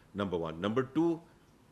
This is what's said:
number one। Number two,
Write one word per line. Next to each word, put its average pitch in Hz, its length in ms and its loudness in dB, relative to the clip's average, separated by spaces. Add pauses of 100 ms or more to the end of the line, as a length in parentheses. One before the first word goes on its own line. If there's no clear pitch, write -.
(160)
number 95 220 -2
one। 80 220 -4
Number 110 240 2
two, 165 380 2 (500)